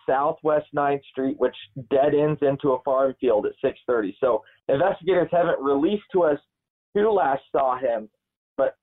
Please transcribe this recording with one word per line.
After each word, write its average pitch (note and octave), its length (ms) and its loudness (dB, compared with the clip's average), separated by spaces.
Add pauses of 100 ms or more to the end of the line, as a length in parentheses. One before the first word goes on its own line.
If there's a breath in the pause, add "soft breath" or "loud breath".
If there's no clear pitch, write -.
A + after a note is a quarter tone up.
Southwest D3+ 640 -2
Ninth C#3+ 380 -2
Street, C3+ 260 -4
which B2 180 -2 (360)
dead C#3+ 240 2
ends D3+ 260 0
into C#3 300 0
a B2+ 100 -2
farm C3+ 400 0
field G#2+ 240 2
at G#2 60 -4 (120)
six - 220 -2
thirty. A2 340 -2
So B2 240 0 (240 soft breath)
investigators F3 640 0
haven't E3+ 280 0
released C#3+ 540 0
to F3+ 100 2
us D3 160 0 (560)
who G#3 160 2
last D3 400 0
saw C3 260 0
him, A#2 320 -6 (480)
but - 260 -2